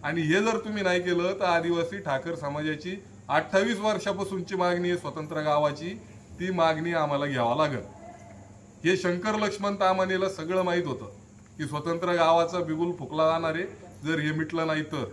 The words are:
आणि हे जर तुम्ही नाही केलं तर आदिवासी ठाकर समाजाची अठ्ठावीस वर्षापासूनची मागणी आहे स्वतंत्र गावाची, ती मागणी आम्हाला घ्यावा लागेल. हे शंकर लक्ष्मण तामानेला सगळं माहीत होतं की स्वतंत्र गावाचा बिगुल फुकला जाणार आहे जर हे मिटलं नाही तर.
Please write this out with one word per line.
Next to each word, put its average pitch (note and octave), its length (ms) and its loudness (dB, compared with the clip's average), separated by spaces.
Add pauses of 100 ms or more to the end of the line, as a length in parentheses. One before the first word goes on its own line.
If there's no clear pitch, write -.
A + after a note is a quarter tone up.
आणि D#3+ 200 0
हे E3 200 4
जर A3 160 2
तुम्ही G#3+ 240 -4
नाही F3+ 200 2
केलं F3+ 300 2
तर G3 120 0
आदिवासी E3+ 540 2
ठाकर E3 360 -2
समाजाची D3+ 600 -4 (320)
अठ्ठावीस F#3+ 500 2
वर्षापासूनची G3 800 -2
मागणी F3 340 2
आहे F3 80 0
स्वतंत्र D#3 420 -6
गावाची, D3+ 480 2 (520)
ती F3+ 100 -2
मागणी E3 420 2
आम्हाला C#3+ 340 2
घ्यावा A#2+ 280 2
लागेल. C#3 280 0 (1000)
हे F#3 120 4
शंकर F#3 420 0
लक्ष्मण G3+ 360 0
तामानेला F#3+ 540 2
सगळं F#3 340 -2
माहीत F3 240 2
होतं A2 240 -6 (460)
की D3+ 100 -4
स्वतंत्र E3 460 -2
गावाचा E3+ 460 4
बिगुल E3 400 0
फुकला D#3 300 0
जाणार D#3+ 260 2
आहे F3 100 -2 (400)
जर D#3+ 140 0
हे D3+ 140 0
मिटलं D#3+ 340 0
नाही D#3 160 0
तर. D3 300 -4